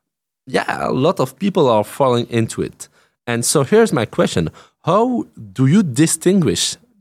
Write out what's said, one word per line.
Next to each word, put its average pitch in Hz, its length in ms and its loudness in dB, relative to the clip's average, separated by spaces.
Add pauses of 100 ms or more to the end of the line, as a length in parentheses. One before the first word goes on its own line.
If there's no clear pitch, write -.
(460)
yeah, - 420 -4
a 113 40 -2
lot 143 280 0
of 131 180 -4
people 185 300 0
are 107 160 2
falling 123 460 0
into 113 320 -2
it. - 260 -10 (380)
And 117 180 -4
so 143 200 2
here's 214 280 4
my 120 140 0
question. 92 420 -2 (360)
How 233 420 0 (260)
do 131 140 2
you 180 160 4
distinguish 156 960 0 (240)